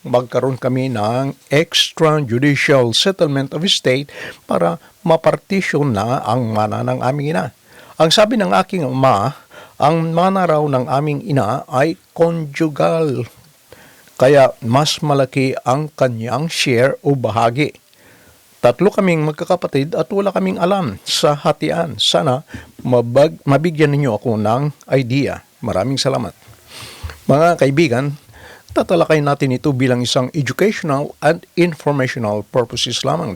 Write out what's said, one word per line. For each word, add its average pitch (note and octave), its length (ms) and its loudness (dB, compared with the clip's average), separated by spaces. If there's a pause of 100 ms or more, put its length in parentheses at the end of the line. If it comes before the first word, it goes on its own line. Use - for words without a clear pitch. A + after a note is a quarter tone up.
magkaroon B2+ 560 -2
kami C3 320 -2
ng B2 480 -2 (160)
extrajudicial C#3+ 1400 2
settlement C#3+ 560 0
of D#3 160 -4
estate C#3 400 0 (400)
para E3+ 320 0 (240)
mapartisyon D#3+ 880 0
na A2+ 320 -2
ang A2+ 320 -2
mana G#2+ 320 0
ng B2+ 160 -4
aming C#3+ 320 -2
ina. F3 160 -4 (480)
Ang D#3+ 80 4
sabi G#3+ 320 2
ng F#3+ 160 0
aking F3+ 320 -2
ama, C3 480 2 (440)
ang E3 320 2
mana F#3 320 2
raw D#3 160 2
ng C3+ 320 -2
aming C#3+ 320 -2
ina B2 400 -2
ay D3+ 320 0 (160)
conjugal. D#3+ 1120 0 (960)
Kaya C3 400 6
mas C3+ 400 0
malaki C3+ 640 0
ang C#3+ 320 -2
kanyang B2 560 -2
share B2+ 480 0
o C#3+ 160 0
bahagi. A#2 560 0 (880)
Tatlo E3+ 320 2
kaming E3+ 320 0
magkakapatid D#3 720 -2
at - 160 -4
wala G3 240 -2
kaming F#3 240 -2
alam E3+ 480 -2
sa - 240 2
hatian. D#3 640 -2
Sana D3+ 480 0 (400)
mabag-, B2+ 640 2
mabigyan D3 480 2
ninyo C3 240 0
ako A#2 160 -2
ng A#2 400 0 (160)
idea. B2+ 560 0 (160)
Maraming A2+ 320 -2
salamat." C3 400 -4 (880)
Mga D#3 320 4
kaibigan, C#3 640 0 (500)
tatalakay E3 480 2
natin C#3+ 320 0
ito C3+ 240 0
bilang B2 240 2
isang B2 320 -2
educational D3 880 -2
and E3 240 0 (160)
informational C3 960 -2
purposes A#2+ 480 -2
lamang. C#3+ 340 -4